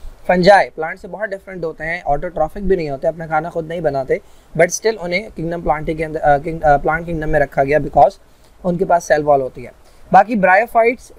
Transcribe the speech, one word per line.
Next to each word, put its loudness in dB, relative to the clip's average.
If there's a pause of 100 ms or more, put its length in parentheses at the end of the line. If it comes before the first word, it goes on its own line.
(280)
फंजाई 6
प्लांट -8
से -18
बहुत -10
different -10
होते -10
हैं, -8
autotrophic -4
भी 2
नहीं -4
होते, -4
अपना -6
खाना -4
खुद -6
नहीं -8
बनाते, -2 (380)
but 4
still -2
उन्हें -6
kingdom -8
प्लांट -2
के -6
अंदर, -8
अ, 4
किंग-, -8
अ, 4
plant -2
kingdom -4
में 2
रखा 0
गया 2
because 4 (500)
उनके -2
पास 0
cell 2
wall 4
होती -8
है। -18 (400)
बाकी 6
bryophytes, 2